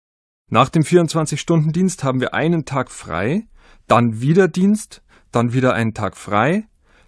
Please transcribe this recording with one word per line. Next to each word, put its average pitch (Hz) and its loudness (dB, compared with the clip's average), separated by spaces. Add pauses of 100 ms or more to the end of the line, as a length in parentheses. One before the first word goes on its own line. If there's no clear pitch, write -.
(500)
Nach 131 2
dem 160 2
vierundzwanzig-Stunden-Dienst 165 0
haben 127 -2
wir - -4
einen 151 0
Tag 131 -6
frei, 107 -6 (400)
dann 113 2
wieder 165 4
Dienst, 196 -2 (280)
dann 117 0
wieder 127 2
einen 110 -2
Tag 104 -8
frei, 135 -2 (400)